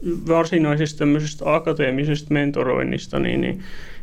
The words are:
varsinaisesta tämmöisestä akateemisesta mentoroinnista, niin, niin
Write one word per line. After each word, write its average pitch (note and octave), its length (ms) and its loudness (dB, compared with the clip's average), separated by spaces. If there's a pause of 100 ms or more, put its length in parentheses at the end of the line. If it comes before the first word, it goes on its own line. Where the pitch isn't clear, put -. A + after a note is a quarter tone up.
(280)
varsinaisesta D#3+ 720 2
tämmöisestä D3+ 560 2
akateemisesta D3+ 760 0
mentoroinnista, C3 840 0
niin, B2 220 0
niin - 220 -2 (400)